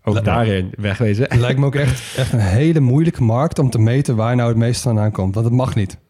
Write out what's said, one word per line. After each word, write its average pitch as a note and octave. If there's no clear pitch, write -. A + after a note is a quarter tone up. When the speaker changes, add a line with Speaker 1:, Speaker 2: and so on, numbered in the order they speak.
Speaker 1:
ook G#2+
Speaker 2:
Li- A2+
Speaker 1:
daarin G#2
wegwezen. G#2
Speaker 2:
Lijkt C3
me C#3
ook C#3
echt, C3+
echt C3
een B2
hele C3
moeilijke C#3+
markt A#2+
om C3+
te A#2
meten B2
waar A2+
nou A#2+
het A2+
meest A#2
vandaan G#2+
komt. F#2+
Want A2+
het A#2+
mag B2+
niet. G2